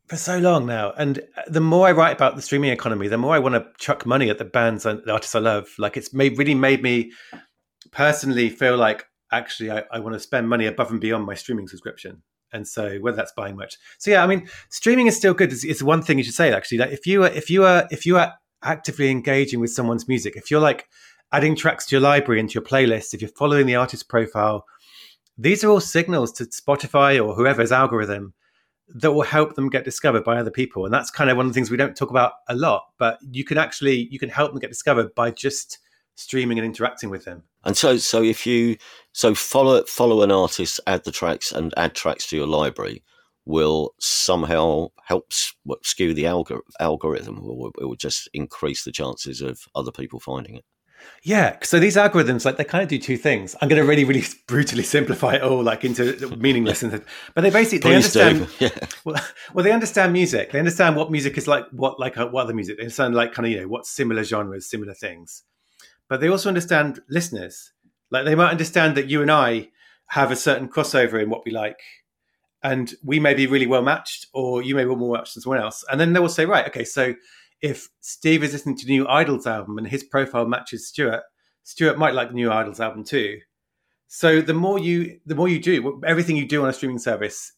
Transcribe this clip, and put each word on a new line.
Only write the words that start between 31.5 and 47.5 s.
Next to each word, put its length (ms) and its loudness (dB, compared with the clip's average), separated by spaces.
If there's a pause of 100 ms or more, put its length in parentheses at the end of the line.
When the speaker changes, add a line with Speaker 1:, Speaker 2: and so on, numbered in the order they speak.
Speaker 1:
the 40 -4
things 160 0
we 60 -2
don't 180 0
talk 140 -6
about 240 2 (140)
a 80 -4
lot, 280 0 (140)
but 200 0 (140)
you 120 -8
can 140 -4
actually, 540 0
you 80 -12
can 100 -8
help 220 -2
them 80 -10
get 100 -10
discovered 460 0
by 160 0
just 480 -6 (360)
streaming 440 -2
and 60 -2
interacting 440 -6
with 160 -10
them. 180 -18 (200)
Speaker 2:
And 120 -2
so, 220 4
so 240 0
if 240 0
you, 320 2 (360)
so 200 2
follow, 500 4
follow 380 2
an 100 6
artist, 540 0
add 200 -2
the 60 -8
tracks 400 -4
and 260 -4
add 180 -2
tracks 320 -4
to 100 -6
your 100 -4
library 560 -4 (420)
will 540 0
somehow 880 0 (160)
help 280 -2
s-, 220 -6 (100)
what, 220 -10
skew 280 0
the 100 -4
algor-, 380 -4 (180)
algorithm, 640 -4
or 360 -12